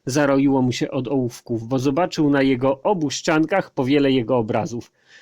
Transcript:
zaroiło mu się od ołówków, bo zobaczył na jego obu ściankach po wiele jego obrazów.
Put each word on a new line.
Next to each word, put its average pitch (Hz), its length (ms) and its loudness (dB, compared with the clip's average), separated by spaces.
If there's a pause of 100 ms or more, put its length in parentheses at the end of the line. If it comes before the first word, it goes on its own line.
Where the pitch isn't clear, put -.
zaroiło 139 560 2
mu 127 100 0
się - 180 -4
od 127 180 -6
ołówków, 120 600 -4
bo 131 100 -2
zobaczył 147 520 0
na 139 120 2
jego 135 400 0
obu 170 280 0
ściankach 160 600 0
po 139 140 -4
wiele 139 280 4
jego 127 240 2
obrazów. 120 560 -4 (300)